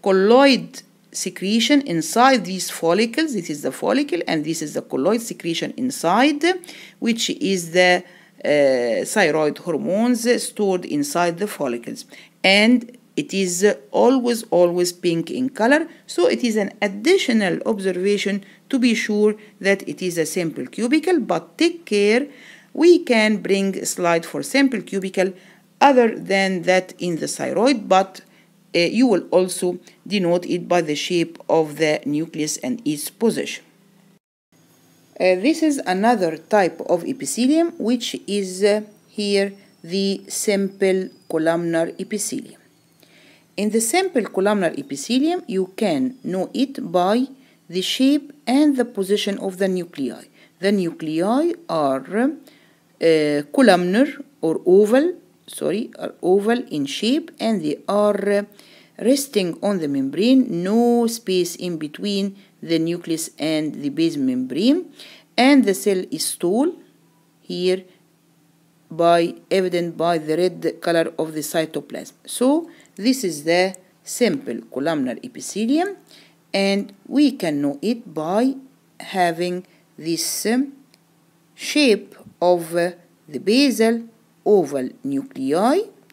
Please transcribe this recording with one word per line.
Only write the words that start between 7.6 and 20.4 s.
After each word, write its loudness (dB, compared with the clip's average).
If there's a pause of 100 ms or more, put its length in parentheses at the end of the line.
the, 4 (400)
uh, 2
thyroid 0
hormones -2 (140)
stored -2
inside -2
the -4
follicles. -8 (400)
And 4 (200)
it -4
is, 0
uh, 4 (180)
always, 2
always 2
pink -2
in -2
color, 0 (180)
so 0
it 0
is 0
an -2 (100)
additional 0
observation -2 (240)
to 0
be 2
sure 0 (240)
that 0
it -8
is -4
a 0
simple -6